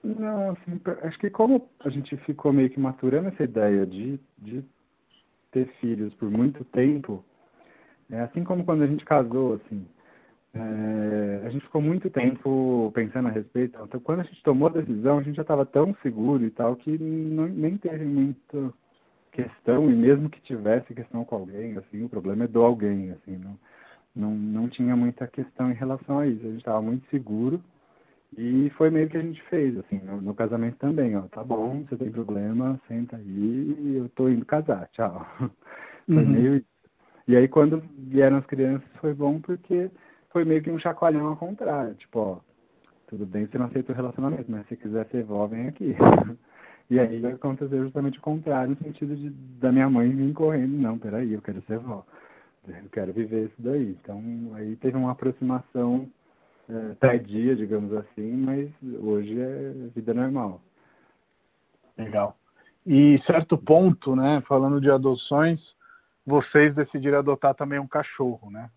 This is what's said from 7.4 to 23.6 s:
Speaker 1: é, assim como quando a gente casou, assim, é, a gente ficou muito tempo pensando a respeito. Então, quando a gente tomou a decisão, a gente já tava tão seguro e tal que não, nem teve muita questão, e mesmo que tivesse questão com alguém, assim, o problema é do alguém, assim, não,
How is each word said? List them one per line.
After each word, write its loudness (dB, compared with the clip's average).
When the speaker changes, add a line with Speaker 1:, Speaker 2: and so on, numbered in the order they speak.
Speaker 1:
é, -6
assim -4
como -2
quando 2
a 4
gente -2
casou, 2
assim, -10
é, -4
a -8
gente -6
ficou -2
muito 0
tempo 0
pensando -2
a 0
respeito. -4
Então, -10
quando -2
a -4
gente -18
tomou 4
a 2
decisão, 0
a -2
gente -6
já -6
tava 2
tão 2
seguro 0
e -2
tal -2
que -4
não, -2
nem -2
teve -6
muita -2
questão, 2
e 6
mesmo 6
que -20
tivesse -2
questão -8
com -8
alguém, -10
assim, -10
o -8
problema -4
é -4
do 4
alguém, 2
assim, -14
não, -14